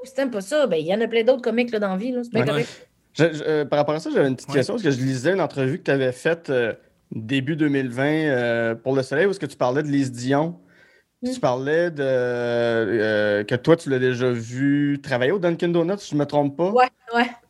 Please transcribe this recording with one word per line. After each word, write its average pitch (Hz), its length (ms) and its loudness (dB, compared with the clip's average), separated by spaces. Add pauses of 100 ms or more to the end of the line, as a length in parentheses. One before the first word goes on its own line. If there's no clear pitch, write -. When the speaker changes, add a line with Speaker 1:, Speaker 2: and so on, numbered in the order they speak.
Speaker 1:
puis - 60 -16
si - 60 -20
t'aimes 269 160 -2
pas 208 100 -6
ça, 285 260 0
ben, 175 120 0
il 156 80 -2
y 185 80 2
en 220 80 0
a 226 40 0
plein 233 160 0
d'autres 247 200 2
comiques, 240 280 0
là, 220 100 -2
dans 202 100 -2
la 185 80 -2
vie, 247 140 -4
là, 247 120 -4
c'est 240 80 -14
bien - 100 2
Speaker 2:
Ouais. 135 60 0
Speaker 1:
correct. - 400 -4 (240)
Speaker 2:
Je, 151 200 2
je, 151 120 -8
euh, 151 220 0
par 143 120 0
rapport 147 160 2
à 160 60 -4
ça, 311 120 -8
j'avais 180 160 4
une 127 80 -2
petite - 120 -18
Speaker 3:
Ouais. 139 80 -8
Speaker 2:
question, 127 180 0
parce 233 100 -6
que 147 60 4
je 135 100 0
lisais 131 320 0
une 190 100 0
entrevue 135 360 -2
que - 60 -14
t'avais 135 280 2
faite, 165 360 -2
euh, 120 240 2 (400)
début 127 420 -2
deux 151 140 0
mille 135 220 0
vingt, 127 160 -2
euh, 123 680 0
pour 131 220 -2
Le 135 60 2
Soleil, 151 240 0
où 202 40 2
est-ce 190 100 -6
que 151 60 -6
tu - 100 -12
parlais 135 260 0
de 151 60 -4
Lise 139 240 0
Dion. 139 460 0 (640)
Puis 247 80 -4
Speaker 1:
Mm. 262 40 -6
Speaker 2:
tu 254 60 -10
parlais 147 500 0
de, 143 120 -6
euh, 117 1400 2
que 127 100 -2
toi, 156 220 4
tu 147 140 -8
l'as 131 80 2
déjà 127 320 0
vu 139 720 0
travailler 127 300 0
au 202 60 0
Dunkin' 175 340 0
Donuts, 175 260 0
si - 140 -14
je 151 40 -2
me 143 80 2
trompe 143 320 0
pas. 175 140 0
Speaker 1:
Ouais, 247 180 4 (260)
ouais. 233 120 4 (240)